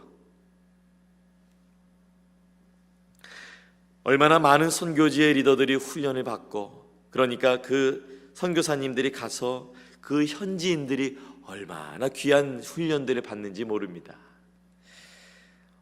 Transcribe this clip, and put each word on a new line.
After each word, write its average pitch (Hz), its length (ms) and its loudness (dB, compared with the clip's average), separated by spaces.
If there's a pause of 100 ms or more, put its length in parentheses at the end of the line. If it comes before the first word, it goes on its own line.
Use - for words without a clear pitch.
(4000)
얼마나 151 340 6
많은 151 320 6
선교지의 151 640 4
리더들이 135 400 4
훈련을 131 500 -4
받고, 104 640 -10 (200)
그러니까 127 500 2
그 - 720 -2
선교사님들이 139 800 -2
가서 123 640 -8 (260)
그 147 240 -2
현지인들이 147 920 -4 (260)
얼마나 87 640 -10
귀한 139 520 0
훈련들을 139 600 -4
받는지 104 420 -10
모릅니다. 98 520 -8 (1700)